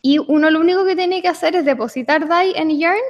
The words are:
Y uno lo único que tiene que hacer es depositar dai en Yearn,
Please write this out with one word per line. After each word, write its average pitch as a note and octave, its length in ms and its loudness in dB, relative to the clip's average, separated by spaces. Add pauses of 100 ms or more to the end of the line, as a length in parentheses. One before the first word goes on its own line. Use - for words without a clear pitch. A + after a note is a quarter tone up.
Y C#4 180 2
uno D4+ 300 2
lo D#4+ 120 2
único F#4 260 2
que F#4+ 80 0
tiene F4+ 260 -2
que F4+ 80 -2
hacer E4+ 280 -2
es E4+ 80 0
depositar C4+ 640 -2
dai F4+ 260 0
en D#4 160 -2
Yearn, E4 260 0 (140)